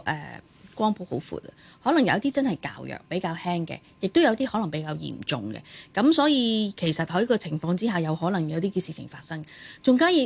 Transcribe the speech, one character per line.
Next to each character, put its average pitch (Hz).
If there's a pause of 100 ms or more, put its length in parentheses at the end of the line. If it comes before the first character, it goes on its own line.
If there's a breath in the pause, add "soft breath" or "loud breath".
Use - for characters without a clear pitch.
呃， 143 (340)
光 214
譜 -
好 131
闊 -
啊。 - (320 loud breath)
可 247
能 302
有 147
啲 208
真 277
係 202
教 -
藥 135 (120)
比 170
較 170
輕 170
嘅， 135 (220 soft breath)
亦 196
都 330
有 262
啲 262
可 -
能 202
比 156
較 151
嚴 156
重 110
嘅。 - (360 loud breath)
噉 262
所 302
以 226
其 165
實 165
喺 175
個 240
情 156
況 175
之 190
下， 202
有 160
可 165
能 175
有 156
呢 190
啲 -
事 160
情 147
發 -
生。 160 (380 loud breath)
仲 254
加， 320 (180)